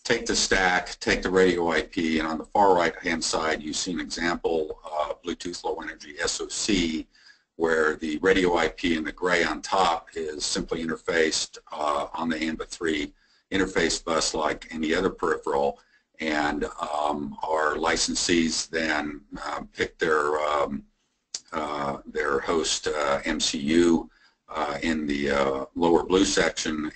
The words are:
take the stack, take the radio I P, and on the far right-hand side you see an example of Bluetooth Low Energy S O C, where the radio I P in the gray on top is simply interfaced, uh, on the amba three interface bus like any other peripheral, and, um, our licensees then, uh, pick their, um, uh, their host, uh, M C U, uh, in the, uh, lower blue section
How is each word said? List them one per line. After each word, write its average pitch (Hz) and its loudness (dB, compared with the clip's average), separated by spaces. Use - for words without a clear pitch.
take 117 2
the 104 0
stack, 92 2
take 101 0
the 95 0
radio 90 6
I 80 2
P, 80 0
and 78 0
on 80 -2
the - -8
far 98 6
right-hand 85 0
side 78 -2
you 76 -8
see - -4
an 80 -4
example 82 -2
of 76 -4
Bluetooth 87 -8
Low 80 -2
Energy 76 -12
S - -2
O - -6
C, 82 0
where 80 2
the 78 -4
radio 92 4
I 80 2
P 85 0
in 78 -2
the 71 -6
gray 87 2
on 76 -2
top 87 0
is 76 -6
simply 82 -4
interfaced, 80 0
uh, 73 -2
on 82 -4
the 78 -2
amba 80 -4
three 78 -4
interface 92 0
bus 78 0
like 76 -2
any 80 -2
other 92 2
peripheral, 71 -2
and, 73 -2
um, 73 -2
our 78 0
licensees 82 0
then, 76 -2
uh, 78 -6
pick - -4
their, 76 2
um, 71 -2
uh, 73 -4
their 73 -2
host, - 0
uh, 73 0
M 78 -2
C - -2
U, 80 4
uh, 76 -4
in 78 -2
the, 71 -2
uh, 67 0
lower 85 4
blue 92 4
section 80 0